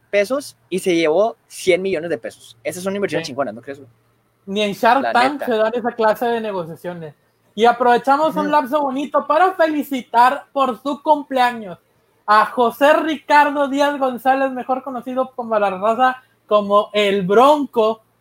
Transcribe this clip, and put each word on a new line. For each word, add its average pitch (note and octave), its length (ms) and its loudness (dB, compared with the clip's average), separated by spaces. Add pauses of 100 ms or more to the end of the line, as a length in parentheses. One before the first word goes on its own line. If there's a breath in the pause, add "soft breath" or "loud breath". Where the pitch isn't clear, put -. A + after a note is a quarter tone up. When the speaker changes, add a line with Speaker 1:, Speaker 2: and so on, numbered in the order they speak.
Speaker 1:
pesos A3+ 480 -2 (120)
y F3+ 100 -4
se F3+ 160 0
llevó E3+ 400 2 (120)
cien F3+ 340 -2
millones F3 280 -4
de D3+ 80 -4
pesos. - 460 -16
Esa D#3 160 -8
es F3+ 60 -8
una G3 100 -4
inversión D#3+ 280 -4
Speaker 2:
Sí. D#3+ 40 -10
Speaker 1:
chingona, C3 240 -6
¿no A#2 100 -16
crees, C#3 180 -16
güey? C3 100 -20 (560)
Speaker 2:
Ni G3 180 -6
en G3+ 80 -4
Shark A#3+ 300 2
Speaker 1:
La A#3+ 100 -4
Speaker 2:
Tank B3+ 220 2
Speaker 1:
neta. C#4 120 -10
Speaker 2:
se B3+ 120 -4
dan A3 180 0
esa A#3 160 -4
clase G#3+ 360 -2
de A#3 140 -2
negociaciones. F3 720 -10 (420)
Y G#3 100 0
aprovechamos B3 680 2
un D4+ 120 -2
Speaker 1:
Ujú. - 40 -4
Speaker 2:
lapso D4 300 0
bonito C#4 440 -4
para F4 280 2
felicitar C#4 1000 0
por B3+ 300 -2
su C#4+ 200 -6
cumpleaños B3 760 -2 (480)
a G#3 220 4
José B3+ 460 2
Ricardo D4 760 2
Díaz C#4+ 300 0
González, C4 540 0
mejor B3+ 320 -6
conocido B3+ 520 -6
como A3+ 220 -4
la G3+ 140 2
raza, A3+ 500 0 (240 soft breath)
como G#3 480 2
el G3+ 320 0
Bronco, A3+ 800 2 (180)